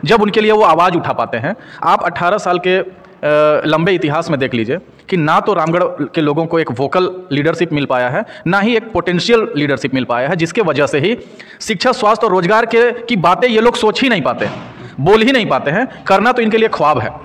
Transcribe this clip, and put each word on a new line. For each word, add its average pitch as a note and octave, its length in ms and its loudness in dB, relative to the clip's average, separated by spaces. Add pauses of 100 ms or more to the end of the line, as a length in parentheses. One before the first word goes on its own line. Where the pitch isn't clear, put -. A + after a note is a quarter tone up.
जब G#3+ 180 2
उनके G#3 180 0
लिए G#3+ 120 2
वो G#3+ 100 4
आवाज़ E3+ 320 4
उठा D3+ 180 -2
पाते A#2+ 240 -4
हैं। C#3 180 -4 (280)
आप F#3+ 200 2
अठारह F3 360 -2
साल F3+ 200 -2
के, F3+ 200 0
अ, - 80 -4 (800)
लंबे D#3+ 260 2
इतिहास E3 380 -2
में C#3+ 100 -2
देख B2+ 140 -2
लीजिए A#2 240 -2 (300)
कि F#3+ 80 -2
ना E3 240 2
तो G3+ 140 0
रामगढ़ E3+ 300 0
के E3 360 -4
लोगों D3+ 260 0
को E3 120 -2
एक D3+ 120 -2
vocal C#3 400 -2 (220)
leadership E3 400 -2
मिल C#3+ 120 -2
पाया B2+ 240 0
है, E3+ 160 -4 (220)
ना F#3 140 0
ही A#3 160 0
एक A3+ 160 -6
potential F3+ 640 0
leadership C#3 380 -2
मिल C3 100 -2
पाया B2 240 -2
है, F#3 80 -2
जिसके E3 240 -2
वजह D3+ 260 0
से D3 120 0
ही G3+ 200 0 (420)
शिक्षा, - 320 -2
स्वास्थ्य A3 340 2
और G3+ 60 2
रोजगार F#3+ 340 2
के, A#3 260 2
की A#3+ 240 -4
बातें F3+ 320 2
ये A3 120 2
लोग A3+ 160 2
सोच - 260 0
ही C4+ 60 2
नहीं G#3 140 0
पाते, A2+ 260 -2 (520)
बोल G3+ 220 6
ही B3 100 4
नहीं A#3 140 2
पाते C3+ 240 0
हैं। G#3+ 340 -4
करना G3+ 280 2
तो A#3+ 100 0
इनके A3 160 2
लिए A3 100 4
ख्वाब D3+ 300 2
है। G#2+ 140 -6 (120)